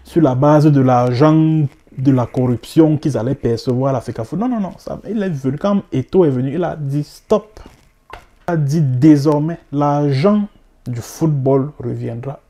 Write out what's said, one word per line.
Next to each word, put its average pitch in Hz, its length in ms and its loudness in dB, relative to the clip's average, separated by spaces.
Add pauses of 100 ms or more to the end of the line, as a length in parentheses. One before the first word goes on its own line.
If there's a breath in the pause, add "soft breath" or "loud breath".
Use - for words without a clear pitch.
sur - 160 0
la 131 140 2
base 147 300 4
de 139 160 4
l'argent 143 840 2 (300)
de 135 140 0
la 123 140 2
corruption 143 720 0
qu'ils 139 200 -2
allaient 113 180 -4
percevoir 127 540 -2
à 135 40 -2
la 123 80 -4
fecafoot. 120 380 -8
Non, 240 80 -2
non, 233 140 -2
non. 180 160 -6
Ça, - 220 -12 (100)
il 214 120 -4
est 190 80 -2
venu, 135 280 -4
quand 202 340 -2
Eto'o 175 320 0
est 151 60 4
venu, 131 240 -2
il 175 100 -4
a 160 140 -6
dit 143 260 -4
stop. - 560 -4 (880)
Il 175 60 -2
a - 20 0
dit 151 240 0
désormais, 147 800 2 (140)
l'argent 147 760 0 (380)
du 123 140 -8
football 139 800 -2
reviendra 120 600 -10 (100)